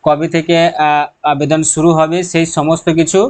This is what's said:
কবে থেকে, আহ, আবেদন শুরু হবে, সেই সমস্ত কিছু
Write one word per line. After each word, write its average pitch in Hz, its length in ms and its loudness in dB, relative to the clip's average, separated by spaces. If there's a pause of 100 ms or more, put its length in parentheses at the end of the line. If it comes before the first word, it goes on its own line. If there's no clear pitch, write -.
কবে 151 300 0
থেকে, 165 220 0 (300)
আহ, 147 180 0 (260)
আবেদন 147 300 0 (120)
শুরু 156 240 2
হবে, 160 200 0 (140)
সেই 165 140 0 (120)
সমস্ত 160 300 -2 (120)
কিছু 165 200 0 (100)